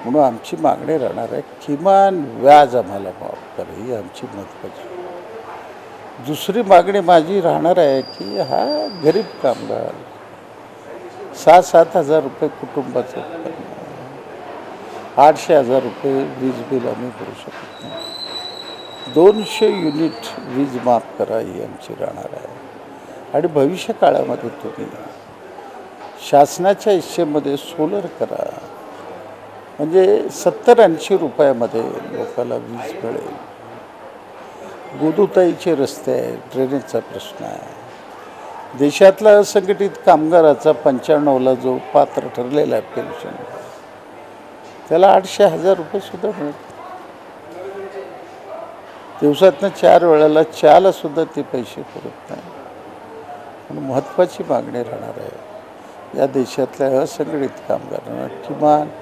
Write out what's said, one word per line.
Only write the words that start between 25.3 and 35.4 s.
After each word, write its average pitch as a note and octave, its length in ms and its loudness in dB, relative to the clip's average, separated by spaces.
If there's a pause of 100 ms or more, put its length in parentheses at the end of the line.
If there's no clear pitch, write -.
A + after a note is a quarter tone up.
शासनाच्या F3+ 640 4
हिस्सेमध्ये D3 640 -2
सोलर F3 480 -4 (140)
करा, - 240 -4 (1400)
म्हणजे F#3 500 4
सत्तर - 500 4
ऐंशी F#3+ 380 4
रुपयामध्ये B2+ 640 0 (300)
लोकांना A#2+ 440 -6
वीज A#2 480 -10
मिळेल. - 440 -10 (1500)
गोदुताईचे E3 760 2